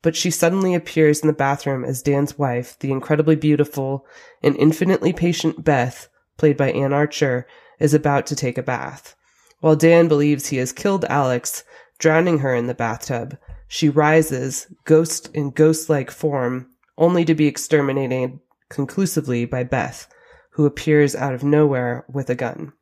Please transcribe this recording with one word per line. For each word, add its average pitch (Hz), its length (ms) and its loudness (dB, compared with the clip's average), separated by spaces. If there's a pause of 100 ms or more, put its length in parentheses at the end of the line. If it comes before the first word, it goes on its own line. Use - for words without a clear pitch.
but 160 140 0
she 180 140 -2
suddenly 180 440 0
appears 156 460 2
in 156 60 0
the 151 60 4
bathroom 139 520 -2
as 131 180 -6
Dan's 143 360 0
wife, 127 400 -4
the 135 140 -4
incredibly 147 440 2
beautiful 147 720 -2 (360)
and 143 140 2
infinitely 175 560 2
patient 165 520 -2
Beth, 127 440 -2 (280)
played 147 200 2
by 135 140 0
Anne 139 220 -2
Archer, 139 540 -2 (320)
is 151 160 2
about 143 320 0
to 143 100 -6
take 123 220 -6
a 127 40 -6
bath. 135 540 -8 (440)
While 156 160 4
Dan 170 320 6
believes 147 400 0
he 135 100 -4
has 127 140 -4
killed 196 340 -2
Alex, 127 580 -2 (340)
drowning 160 400 2
her 135 160 0
in 120 120 -2
the 123 80 -6
bathtub, 117 640 -6 (280)
she - 220 0
rises, 151 800 0 (160)
ghost 160 500 2
in 143 160 -4
ghost-like 156 600 0
form, 127 580 -4 (300)
only 170 260 2
to 160 100 2
be 151 120 2
exterminated 135 920 -2 (300)
conclusively 139 800 -2
by 127 180 -4
Beth, 123 420 -6 (440)
who 147 160 0
appears 147 500 2
out 131 180 -4
of 123 80 -8
nowhere 139 680 2
with 131 220 -6
a 123 60 -2
gun. 127 460 -8